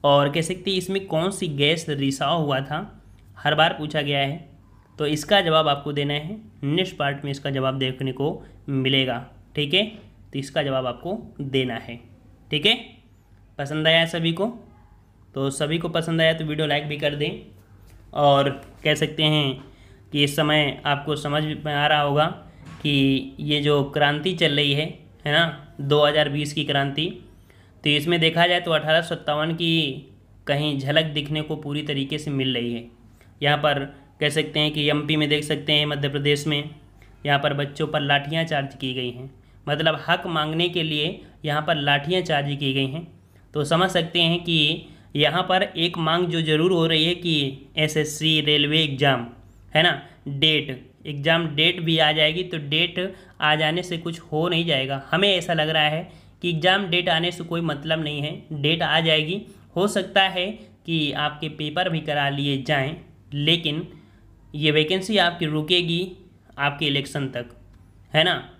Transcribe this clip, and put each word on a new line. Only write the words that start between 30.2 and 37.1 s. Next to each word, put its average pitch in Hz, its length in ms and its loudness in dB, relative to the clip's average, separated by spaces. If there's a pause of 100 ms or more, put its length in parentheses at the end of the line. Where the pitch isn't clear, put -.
कहीं 143 320 0
झलक 147 320 2
दिखने 151 300 -4
को 156 160 -6
पूरी 147 260 -6
तरीके 143 340 -4
से 147 140 -6
मिल 131 220 0
रही 120 200 -2
है। 117 100 -6 (580)
यहाँ 143 180 4
पर 143 240 2 (360)
कह 147 120 2
सकते 156 280 -2
हैं 151 140 2
कि 147 160 0
एमपी 147 260 0
में 151 140 2
देख 151 140 2
सकते 151 300 -2
हैं, 147 120 4
मध्य 143 240 -2
प्रदेश 147 380 0
में, 151 220 -2 (560)